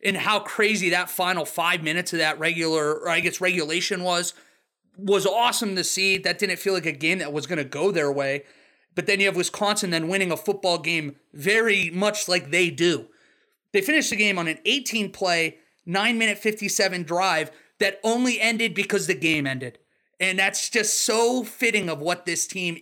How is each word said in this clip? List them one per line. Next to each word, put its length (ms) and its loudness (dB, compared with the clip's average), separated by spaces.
and 120 0
how 220 0
crazy 520 0
that 200 0
final 340 -2
five 380 0
minutes 300 -2
of 80 -2
that 180 2
regular, 560 0
or 140 -4
I 120 2
guess 200 -2
regulation 640 -2
was, 300 0
was 300 2
awesome 480 2
to 80 0
see. 360 0
That 200 -2
didn't 200 0
feel 160 0
like 120 -2
a 60 0
game 260 0
that 140 -6
was 140 -4
gonna 180 -2
go 260 0
their 220 2
way. 320 -2
But 120 -2
then 120 2
you 80 4
have 100 2
Wisconsin 540 0
then 180 0
winning 220 0
a 60 0
football 420 0
game 380 -4
very 580 2
much 380 0
like 220 0
they 200 2
do. 360 2
They 80 4
finished 300 2
the 60 -2
game 220 2
on 80 -2
an 180 -4
eighteen 460 -2
play, 480 0
nine 340 0
minute 200 0
fifty-seven 640 0
drive 480 0
that 240 0
only 360 2
ended 340 0
because 320 -2
the 80 0
game 320 0
ended. 320 -8
And 180 0
that's 300 0
just 320 0
so 420 2
fitting 460 0
of 120 -6
what 260 -2
this 200 -2
team 360 -4